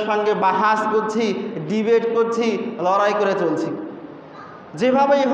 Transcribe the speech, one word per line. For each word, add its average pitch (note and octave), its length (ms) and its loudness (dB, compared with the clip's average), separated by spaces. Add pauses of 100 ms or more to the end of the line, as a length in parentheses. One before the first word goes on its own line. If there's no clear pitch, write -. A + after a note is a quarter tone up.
সঙ্গে G#3+ 280 2
বাহাস F#3+ 460 2 (120)
করছি, G#3+ 580 -2 (180)
debate A3+ 460 2
করছি, A3+ 680 0
লড়াই G3+ 380 2
করে G3 140 2
চলছি। E3 340 -2 (1080)
যেভাবেই C4+ 600 4